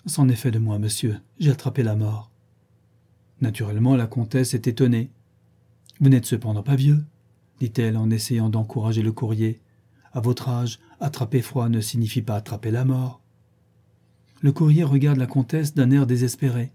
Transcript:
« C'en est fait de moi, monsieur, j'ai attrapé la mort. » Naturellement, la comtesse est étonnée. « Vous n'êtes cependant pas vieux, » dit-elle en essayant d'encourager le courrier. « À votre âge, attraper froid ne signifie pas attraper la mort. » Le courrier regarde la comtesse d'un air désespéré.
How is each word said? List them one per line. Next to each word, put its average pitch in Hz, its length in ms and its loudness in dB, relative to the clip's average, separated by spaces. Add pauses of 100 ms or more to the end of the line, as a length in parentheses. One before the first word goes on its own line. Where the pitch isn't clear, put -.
« - 0 -
C'en 135 220 2
est 127 60 4
fait 123 160 -2
de 113 80 0
moi, 107 200 0
monsieur, 107 420 -4 (180)
j'ai 147 120 2
attrapé 127 320 -2
la 110 140 0
mort. » 107 340 -4 (1080)
Naturellement, 113 540 0
la 117 120 0
comtesse 123 480 -2
est 117 120 -4
étonnée. « 120 440 0 (920)
Vous 139 80 6
n'êtes 131 180 4
cependant 107 360 -2
pas 139 140 0
vieux, » 147 280 4 (560)
dit-elle 113 360 -2
en 110 140 0
essayant 113 380 0
d'encourager 110 540 -2
le 110 100 0
courrier. « 110 480 -2 (520)
À 123 80 -4
votre 123 280 -2
âge, 120 320 -4 (180)
attraper 127 420 -2
froid 117 280 -2
ne 113 120 2
signifie 113 420 -2
pas 107 140 -4
attraper 107 340 -8
la 120 140 -2
mort. » 127 380 -2 (1160)
Le 143 120 4
courrier 156 300 4
regarde 139 360 2
la 127 80 0
comtesse 143 480 -2
d'un 131 160 4
air 139 160 4
désespéré. 123 680 -2